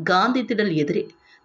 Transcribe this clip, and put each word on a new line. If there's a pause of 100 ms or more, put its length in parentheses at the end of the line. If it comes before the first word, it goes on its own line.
காந்தி
திடல்
எதிரே (420)